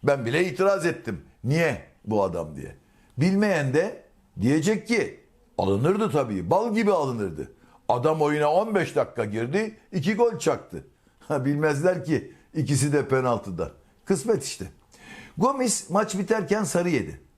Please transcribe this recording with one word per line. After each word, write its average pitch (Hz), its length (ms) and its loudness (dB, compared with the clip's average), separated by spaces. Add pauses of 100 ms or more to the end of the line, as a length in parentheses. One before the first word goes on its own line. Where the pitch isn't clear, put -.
Ben 135 220 2
bile 147 200 0
itiraz 190 400 0
ettim. 113 360 -4 (220)
"Niye 151 380 0 (240)
bu 104 180 0
adam?" 82 320 -4
diye. 69 200 -14 (420)
Bilmeyen 175 560 2
de 175 300 0 (380)
diyecek 151 460 2
ki, 226 320 -2 (380)
"Alınırdı 139 540 2
tabii, 107 380 -2
bal 208 260 2
gibi 208 160 2
alınırdı. 113 600 -2 (380)
Adam 151 320 2
oyuna 147 300 2
on 208 240 2
beş 170 200 0
dakika 120 300 0
girdi, 131 540 -2 (120)
iki 185 240 0
gol 226 240 2
çaktı." - 460 -2 (420)
Ha, 135 180 -2
bilmezler 151 600 2
ki 147 280 -2 (200)
ikisi 139 400 0
de 143 140 2
penaltıdan. 113 600 -2 (360)
Kısmet 196 380 0
işte. - 220 -10 (720)
Gomis 262 520 0
maç 202 280 0
biterken 208 460 0
sarı 175 260 0
yedi. 98 320 -4 (160)